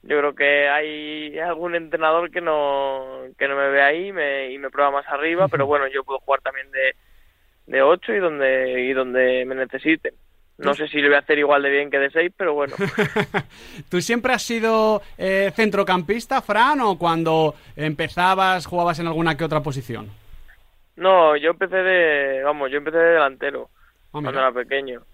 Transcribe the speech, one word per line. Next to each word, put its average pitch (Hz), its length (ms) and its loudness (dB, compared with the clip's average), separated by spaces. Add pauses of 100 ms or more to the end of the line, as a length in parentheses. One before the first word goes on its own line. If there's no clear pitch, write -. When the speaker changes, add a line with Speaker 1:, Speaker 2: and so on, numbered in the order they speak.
Speaker 1:
yo 147 140 0
creo 143 160 0
que 143 340 2
hay 151 680 -4
algún 170 380 -6
entrenador 165 560 -2
que 175 100 -6
no, 139 800 -2 (180)
que 139 100 -2
no 139 80 -2
me 139 140 0
ve 139 140 4
ahí 170 280 0
me, 139 400 -4
y 139 60 -12
me 139 140 -10
prueba 143 180 2
más 139 180 -2
arriba, 160 380 0
Speaker 2:
Ujú. - 60 -2
Speaker 1:
pero 139 160 0
bueno, 143 200 0
yo 135 160 -6
puedo 135 180 -6
jugar 139 200 0
también 135 300 -10
de, 135 240 -2 (720)
de 135 160 2
ocho 175 280 4
y 208 60 0
donde, 131 640 0
y 131 120 -2
donde 127 520 2
me 131 100 -8
necesiten. 131 600 -4 (420)
No 143 140 -2
Speaker 2:
Tú 143 60 -2
Speaker 1:
sé 147 120 -6
si 147 120 -2
lo 143 80 4
voy 143 80 6
a - 20 4
hacer 147 200 0
igual 143 240 4
de 139 60 0
bien 143 220 0
que 143 80 0
de 139 120 2
seis, 175 240 0
pero 175 200 -2
bueno. 143 220 -4
Speaker 2:
<laughs> - 1120 -4
¿Tú 180 120 -2
siempre 240 320 0
has 226 100 -2
sido, 220 580 0 (160)
eh, 190 380 0
centrocampista, 202 840 0
Fran, 254 400 2
o 202 160 0
cuando 160 580 0 (200)
empezabas 175 880 0
jugabas 175 340 -2
en 170 80 -4
alguna 165 300 0
que 160 60 -4
otra 151 180 -2
posición? 120 480 -8 (840)
Speaker 1:
No, 170 420 8
yo 156 140 2
empecé 185 260 -2
de, 151 680 2
vamos, 143 280 -2
yo 143 60 -4
empecé 156 200 -4
de 170 160 6
delantero 139 560 0 (440)
Speaker 2:
Ah, 151 60 -8
mira. 143 120 -4
Speaker 1:
cuando 135 100 -4
era 131 100 2
pequeño. 123 500 -6 (120)